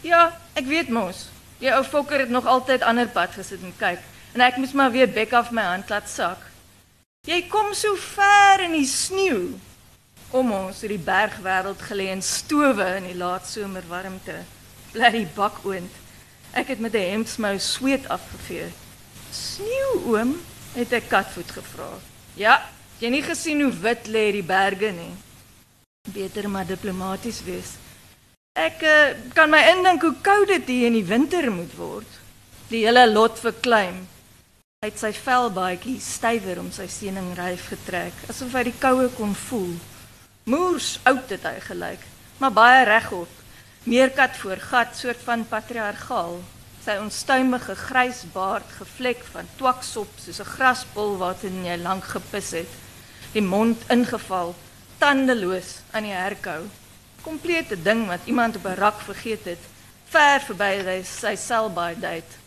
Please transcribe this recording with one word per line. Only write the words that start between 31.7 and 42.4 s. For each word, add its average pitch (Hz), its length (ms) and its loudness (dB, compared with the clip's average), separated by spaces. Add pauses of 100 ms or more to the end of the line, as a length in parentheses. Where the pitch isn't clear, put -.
word." 170 320 -10 (600)
Die 226 180 0
hele 240 260 10
lot 220 280 4
vir 226 140 -2
Klein. 185 540 0 (760)
Hy 214 80 -6
het 214 100 -14
sy 214 140 -4
velbaadjie 208 840 -2
stywer 196 600 -2
om 180 120 -10
sy 190 160 -12
seeningryf 180 800 -6
getrek, 180 460 -8 (160)
asof 247 220 -10
hy 254 120 0
die 240 160 -4
koue 254 300 4
kon 214 260 -4
voel. 185 400 -6 (680)
Moers 330 600 -2
oud 262 260 2
het 190 140 -8
hy - 160 -6
gelyk, 180 400 -10 (380)
maar 269 140 0